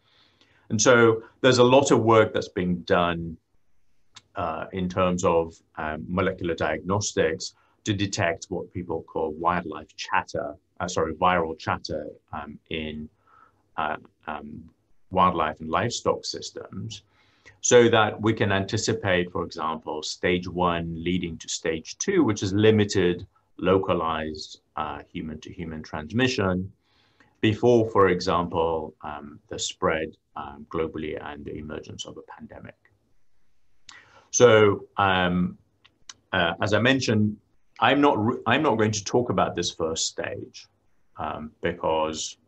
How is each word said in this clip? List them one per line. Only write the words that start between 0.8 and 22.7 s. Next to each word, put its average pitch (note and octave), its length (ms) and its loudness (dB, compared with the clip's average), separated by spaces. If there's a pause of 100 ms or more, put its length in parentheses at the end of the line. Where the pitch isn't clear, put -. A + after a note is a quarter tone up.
so A#2 420 6 (180)
there's B2 180 6
a B2 60 8
lot C3+ 260 6
of A#2 120 4
work A2 300 6
that's G2+ 160 -4
being F2+ 340 -2
done, E2+ 540 0 (1000)
uh, D#2+ 380 -6
in F2+ 160 -2
terms F2+ 360 0
of, E2 320 2 (200)
um, D#2+ 320 -6
molecular F2+ 460 -2
diagnostics E2 1000 -2 (300)
to A2 100 0
detect G2 540 -4
what F2 240 -8
people E2+ 300 -8
call D#2+ 300 -4
wildlife E2 640 -4
chatter, D#2 600 -4 (240)
uh, F2 80 -4
sorry, D#2+ 260 -4
viral E2+ 440 0
chatter, E2 500 -6 (240)
um, D2 260 -12 (120)
in, D#2 380 -8 (680)
uh, D#2 200 -4 (300)
um, D2+ 360 -12 (480)
wildlife E2+ 500 2
and D#2+ 100 -10
livestock F#2+ 540 -2
systems, - 760 -12 (580)
so A#2+ 280 8
that A2 320 2
we A2 120 2
can G#2+ 200 0
anticipate, G2 800 0
for E2+ 140 -4
example, D#2+ 580 -8
stage F2+ 460 -2
one E2+ 540 -2
leading E2+ 360 -4
to - 100 -16
stage - 500 -6
two, G3 260 2
which G#2+ 180 0
is F#2+ 100 -2
limited, G2+ 760 4 (300)